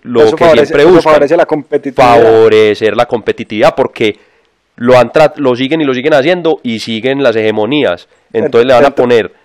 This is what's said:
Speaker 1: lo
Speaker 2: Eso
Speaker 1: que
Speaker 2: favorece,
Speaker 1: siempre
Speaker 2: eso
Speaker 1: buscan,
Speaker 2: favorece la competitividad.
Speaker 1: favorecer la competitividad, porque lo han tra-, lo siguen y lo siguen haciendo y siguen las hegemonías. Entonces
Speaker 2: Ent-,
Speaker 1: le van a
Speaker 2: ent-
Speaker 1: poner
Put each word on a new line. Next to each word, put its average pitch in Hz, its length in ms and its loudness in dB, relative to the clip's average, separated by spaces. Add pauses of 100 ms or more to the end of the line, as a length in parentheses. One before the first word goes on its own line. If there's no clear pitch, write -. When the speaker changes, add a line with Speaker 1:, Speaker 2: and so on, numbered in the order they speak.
Speaker 1:
lo 117 200 0
Speaker 2:
Eso 110 140 2
Speaker 1:
que 170 80 0
Speaker 2:
favorece, 151 220 4
Speaker 1:
siempre 147 160 0
Speaker 2:
eso 175 100 4
Speaker 1:
buscan, 160 180 2
Speaker 2:
favorece 147 240 2
la 170 100 0
competitividad. 135 760 -2
Speaker 1:
favorecer 110 720 2
la 120 120 0
competitividad, 113 680 -4
porque 113 380 -2 (640)
lo 123 200 2
han 120 120 2
tra-, 151 260 0
lo 135 180 -2
siguen 135 280 -4
y - 20 -4
lo 135 100 -2
siguen 127 200 -4
haciendo 160 500 -2
y 113 160 -8
siguen 120 420 -6
las 120 140 0
hegemonías. 110 720 -2 (240)
Entonces 117 320 0
Speaker 2:
Ent-, 127 40 -2
Speaker 1:
le 135 60 2
van 127 120 4
a 139 60 2
Speaker 2:
ent- - 40 -10
Speaker 1:
poner 120 360 0 (140)